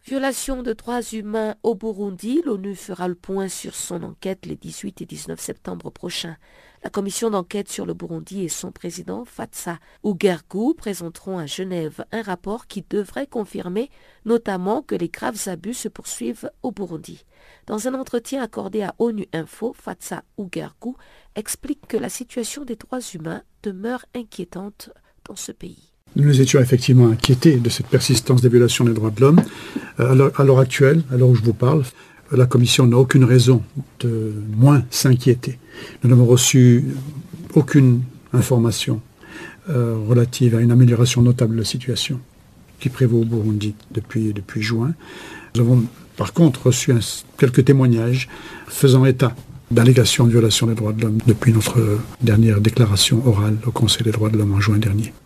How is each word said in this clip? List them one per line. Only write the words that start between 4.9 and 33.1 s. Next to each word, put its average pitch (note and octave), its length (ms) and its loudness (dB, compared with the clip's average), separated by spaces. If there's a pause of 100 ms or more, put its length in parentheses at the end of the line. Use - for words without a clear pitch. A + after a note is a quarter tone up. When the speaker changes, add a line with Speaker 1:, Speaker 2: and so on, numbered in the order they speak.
Speaker 1:
et - 20 -14
dix-neuf E3 340 -16
septembre E3+ 520 -14
prochains. E3+ 440 -14 (480)
La - 60 -12
commission G3+ 400 -6
d'enquête G3 400 -8
sur G3 160 -10
le E3+ 80 -10
Burundi E3+ 500 -12
et D#3+ 60 -8
son - 220 -12
président, F3+ 520 -14
Fatsa A3+ 540 -14 (240)
Ougargou, G3+ 720 -4
présenteront F#3 640 -12
à D#3+ 80 -10
Genève E3+ 680 -10
un A3 120 -10
rapport G3 420 -10
qui - 240 -14
devrait G#3 380 -6
confirmer G3 640 -10 (340)
notamment G#3+ 560 -2
que G#3+ 140 -10
les F3 140 -6
graves A#3 380 -10
abus F#3 280 -12
se - 140 -10
poursuivent - 600 -12 (140)
au B3+ 80 -8
Burundi. E3+ 520 -14 (440)
Dans G#3+ 200 -6
un B3+ 60 -6
entretien C4 480 -8
accordé G#3+ 400 -8
à F3+ 160 -8
onu A3 340 -4
Info, G#3+ 480 -10
Fatsa - 440 -14 (140)
Ougargou F3+ 580 -12 (400)
explique - 520 -10
que A3 100 -6
la - 120 -6
situation B3 560 -12
des A#3 120 -12
droits - 200 -14 (160)
humains E3 300 -12 (180)
demeure G#3+ 440 -10 (100)
inquiétante G3+ 760 -14 (380)
dans G#3 80 -16
ce - 160 -14
pays. - 320 -20 (320)
Speaker 2:
Nous C#3+ 100 2
nous C#3 160 4
étions C3+ 180 4
effectivement B2 500 6
inquiétés B2+ 480 4
de A#2+ 120 0
cette - 160 -6
persistance - 560 2
des B2+ 80 4
violations A#2+ 340 4
des A#2 100 2
droits A2 180 -2
de G#2+ 100 -2
l'homme. D3 180 6 (600)
Euh, B2 120 2
à C3 40 6
l'heure, C3+ 260 4
à - 20 4
l'heure C3+ 140 6
actuelle, C3+ 540 4
à B2+ 60 0
l'heure B2+ 120 6
où B2 60 6
je G#2+ 80 0
vous A#2 100 2
parle, C#3 300 0 (480)
la B2 160 4
Commission B2 400 4
n'a A#2+ 100 4
aucune C3 260 6